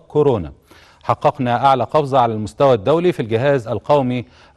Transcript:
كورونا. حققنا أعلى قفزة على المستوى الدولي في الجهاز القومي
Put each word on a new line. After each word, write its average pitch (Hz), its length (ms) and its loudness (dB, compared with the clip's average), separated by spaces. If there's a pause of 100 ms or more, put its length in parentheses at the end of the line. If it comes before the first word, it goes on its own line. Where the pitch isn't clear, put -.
كورونا. 120 440 0 (520)
حققنا 120 600 -2
أعلى 135 180 4
قفزة 139 360 0
على 117 140 2
المستوى 110 400 0
الدولي 156 380 0
في - 80 -8
الجهاز 120 480 -2
القومي 123 580 -2 (320)